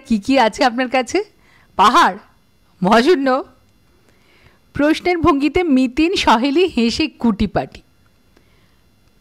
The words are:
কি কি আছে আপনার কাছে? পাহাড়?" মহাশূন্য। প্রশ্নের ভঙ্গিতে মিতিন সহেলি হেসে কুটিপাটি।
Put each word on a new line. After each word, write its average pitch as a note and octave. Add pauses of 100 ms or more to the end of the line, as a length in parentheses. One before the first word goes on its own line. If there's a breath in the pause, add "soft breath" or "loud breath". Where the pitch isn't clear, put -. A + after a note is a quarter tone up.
কি A3+
কি C4
আছে A3+
আপনার B3
কাছে? C4 (520 soft breath)
পাহাড়?" G#3+ (680)
মহাশূন্য। C4 (1300 soft breath)
প্রশ্নের D#4
ভঙ্গিতে D4+
মিতিন D4
সহেলি C#4
হেসে B3
কুটিপাটি। G3+ (1400)